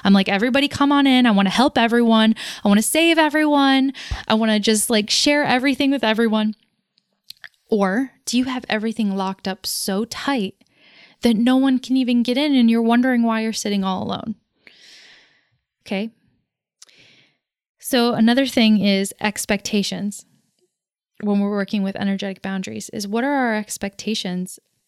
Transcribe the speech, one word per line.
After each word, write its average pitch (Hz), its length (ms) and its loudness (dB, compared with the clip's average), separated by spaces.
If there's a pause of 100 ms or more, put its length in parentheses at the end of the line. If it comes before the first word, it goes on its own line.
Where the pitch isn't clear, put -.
I'm 196 80 4
like, 196 160 4
'Everybody 247 400 0
come 285 240 0
on 285 160 4
in. 254 180 4
I 233 60 4
wanna 196 180 2
help 254 280 0
everyone. 226 580 4 (300)
I - 20 2
wanna 208 140 4
save 330 360 2
everyone. 285 760 2 (340)
I - 60 2
wanna 220 260 2
just, 214 300 0
like, 214 200 0
share 294 360 2
everything 269 460 0
with 277 120 -2
everyone.'" 214 520 0 (1120)
Or 208 420 0 (140)
do 233 120 -2
you 254 60 2
have 254 240 -6
everything 214 480 -2
locked 190 320 -6
up 190 180 -8
so 202 380 -4
tight 233 520 -4 (680)
that 233 160 2
no 240 180 2
one 262 240 2
can 262 180 -2
even 240 260 2
get 247 140 -2
in 294 180 2
and 233 140 6
you're 233 120 2
wondering 240 420 2
why 220 180 0
you're 220 120 -4
sitting 202 300 -2
all 190 200 -4
alone? - 320 -8 (1500)
Okay. 208 260 -6 (1700)
So 240 340 0
another 240 320 2
thing 220 340 2
is 196 400 0
expectations. 202 1080 -4 (960)
When 202 180 0
we're 202 120 -2
working 202 320 -4
with 196 120 -4
energetic 196 460 -6
boundaries, 196 480 -10
is 202 180 -10
what 226 160 -4
are 285 100 -2
our 247 220 -2
expectations 202 1040 -8 (280)